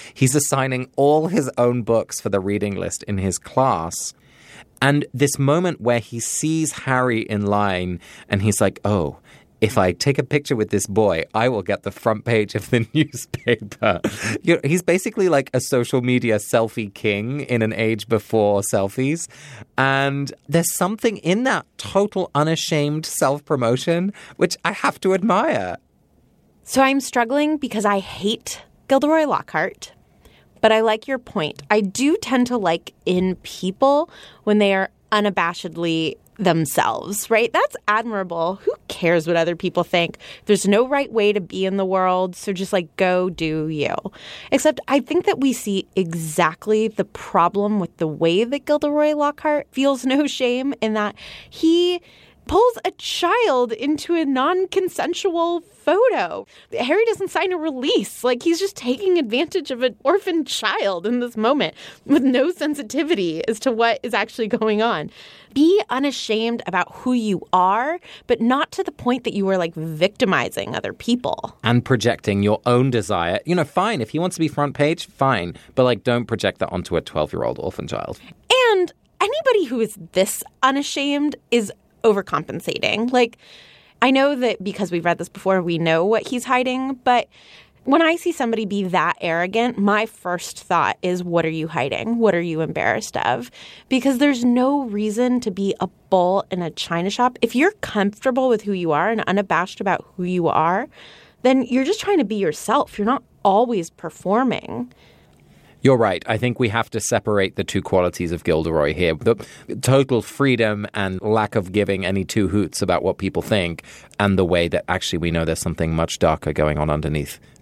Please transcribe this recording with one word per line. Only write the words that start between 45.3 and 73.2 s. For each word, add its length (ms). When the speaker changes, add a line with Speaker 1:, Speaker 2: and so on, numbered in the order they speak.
Speaker 2:
we 120
see 420
exactly 920
the 160
problem 720
with 200
the 100
way 360
that 200
Gilderoy 500
Lockhart 580
feels 340
no 200
shame 540
in 140
that 200
he 520
pulls 360
a 80
child 800
into 460
a 80
non-consensual 1400
photo. 840
Harry 280
doesn't 260
sign 220
a 40
release. 680
Like, 180
he's 160
just 160
taking 420
advantage 540
of 120
an 200
orphan 420
child 600
in 140
this 160
moment 380
with 200
no 260
sensitivity 960
as 140
to 100
what 320
is 100
actually 360
going 340
on. 260
Be 340
unashamed 800
about 260
who 200
you 400
are, 480
but 140
not 320
to 100
the 100
point 300
that 120
you 140
are, 80
like, 200
victimizing 1000
other 180
people. 720
Speaker 1:
And 220
projecting 580
your 240
own 240
desire. 560